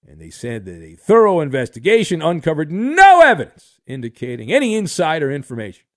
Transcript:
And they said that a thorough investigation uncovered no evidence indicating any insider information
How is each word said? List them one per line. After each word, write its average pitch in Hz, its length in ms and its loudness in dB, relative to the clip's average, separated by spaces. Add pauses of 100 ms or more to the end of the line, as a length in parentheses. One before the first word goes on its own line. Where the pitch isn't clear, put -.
And 78 140 -20
they 82 80 -20
said 113 360 -12
that 87 160 -16
a 80 140 -20
thorough 202 440 2
investigation 151 800 -2
uncovered 160 500 -4
no 339 500 6
evidence - 680 0
indicating 123 640 -10
any 247 220 0
insider 160 560 -4
information 120 540 -12 (120)